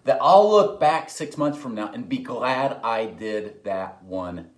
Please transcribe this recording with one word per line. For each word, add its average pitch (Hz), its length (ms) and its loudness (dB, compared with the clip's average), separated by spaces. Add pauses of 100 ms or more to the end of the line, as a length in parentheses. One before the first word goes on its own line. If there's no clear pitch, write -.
that - 160 2
I'll 196 280 8
look 202 300 4
back 156 300 2
six - 280 -10
months 147 200 -2
from 120 180 -10
now 107 160 -8
and 120 160 -12
be 131 120 -4
glad 127 640 -4
I 113 260 -2
did 107 580 -10
that 95 380 -8
one 90 540 -10